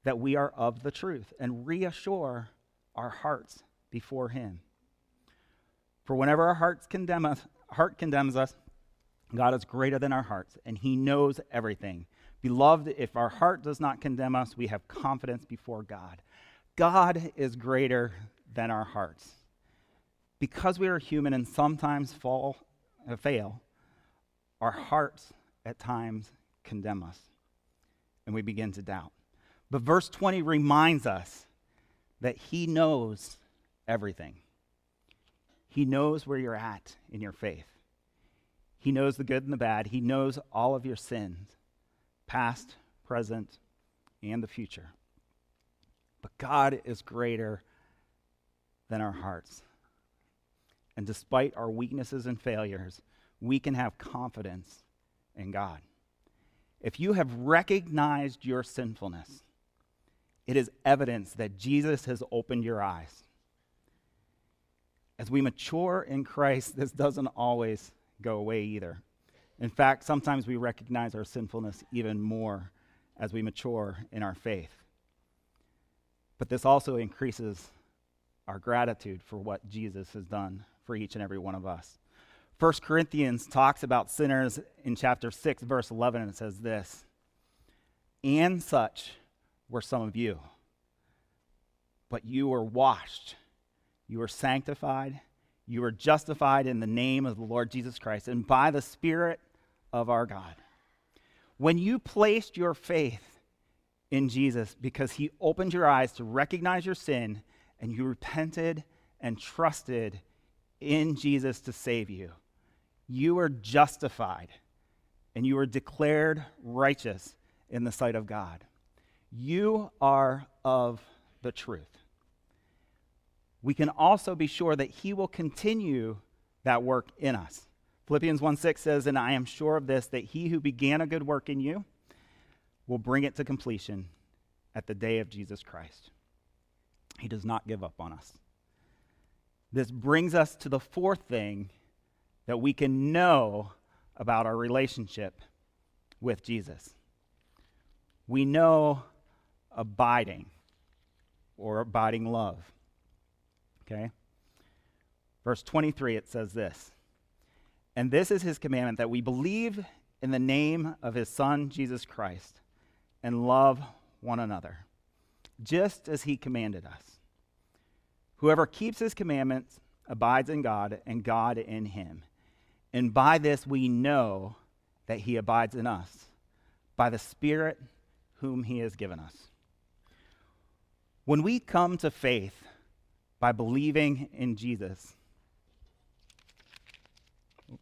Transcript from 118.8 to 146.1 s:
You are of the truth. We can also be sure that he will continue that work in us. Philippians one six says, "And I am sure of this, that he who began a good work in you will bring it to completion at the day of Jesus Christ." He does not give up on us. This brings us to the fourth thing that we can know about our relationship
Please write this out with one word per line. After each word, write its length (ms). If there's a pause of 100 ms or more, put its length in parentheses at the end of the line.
You 600 (100)
are 460 (180)
of 380 (400)
the 100
truth. 500 (1600)
We 80
can 160
also 460
be 120
sure 300
that 140
he 240
will 120
continue 920 (460)
that 180
work 340
in 180
us. 320 (400)
Philippians 360
one 160
six 240
says, 240
"And 120
I 140
am 140
sure 320
of 80
this, 220
that 160
he 240
who 120
began 400
a 60
good 160
work 260
in 120
you 260 (1000)
will 120
bring 260
it 120
to 80
completion 680 (640)
at 120
the 80
day 240
of 120
Jesus 320
Christ." 480 (1080)
He 80
does 200
not 200
give 160
up 160
on 140
us. 240 (1400)
This 180
brings 440
us 220
to 120
the 120
fourth 420
thing 480 (720)
that 140
we 160
can 380
know 600 (420)
about 300
our 140
relationship 800 (800)